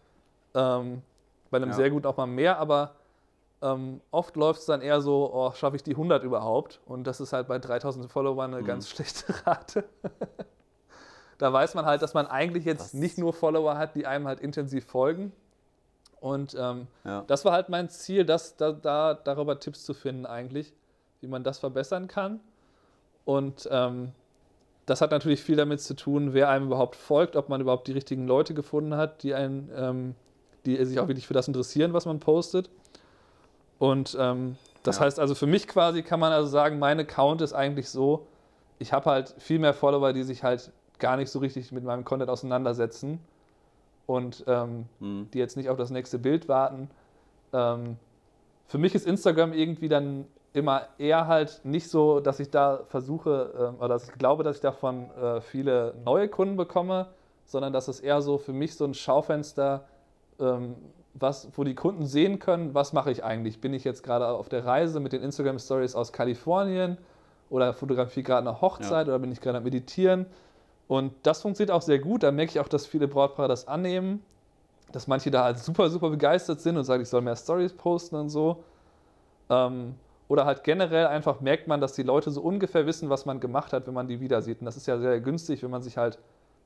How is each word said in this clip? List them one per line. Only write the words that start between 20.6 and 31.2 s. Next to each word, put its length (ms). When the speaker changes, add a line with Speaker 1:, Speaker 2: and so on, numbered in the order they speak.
Speaker 1:
wie 60
man 160
das 160
verbessern 480
kann. 320
Und, 460
ähm, 420
das 140
hat 100
natürlich 320
viel 140
damit 240
zu 120
tun, 400
wer 160
einem 180
überhaupt 280
folgt, 400
ob 140
man 120
überhaupt 260
die 40
richtigen 340
Leute 300
gefunden 400
hat, 260
die 140
einen, 400
ähm, 400
die 180
sich 160
auch 80
wirklich 200